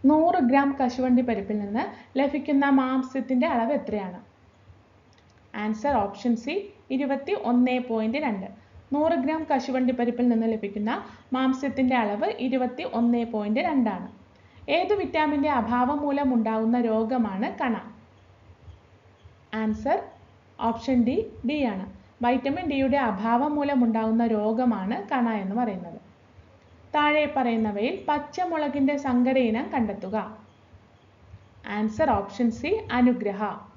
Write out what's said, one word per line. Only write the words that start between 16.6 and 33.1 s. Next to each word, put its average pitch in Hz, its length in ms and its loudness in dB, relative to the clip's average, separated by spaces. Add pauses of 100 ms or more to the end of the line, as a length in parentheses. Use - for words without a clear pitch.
രോഗമാണ് 220 680 0 (100)
കണ? 254 180 0 (1800)
ആൻസർ 220 440 0 (640)
ഓപ്ഷൻ 233 440 0
ഡി, 254 140 2 (280)
ഡി 294 180 0
ആണ്. 196 220 -2 (360)
വൈറ്റമിൻ 269 480 0
ഡിയുടെ 269 320 2
അഭാവം 233 540 0
മൂലമുണ്ടാകുന്ന 233 720 2
രോഗമാണ് 220 680 0 (120)
കണ 240 260 0
എന്ന് 196 220 -4
പറയുന്നത്. 185 440 -4 (960)
താഴെ 294 340 4
പറയുന്നവയിൽ 226 760 0
പച്ചമുളകിൻ്റെ 294 920 0
സങ്കര 262 400 2
ഇനം 233 320 2
കണ്ടെത്തുക. 202 480 -2 (1500)
ആൻസർ 220 400 0
ഓപ്ഷൻ 220 420 0
സി, 269 200 -4 (200)
അനുഗ്രഹ. 240 500 2 (360)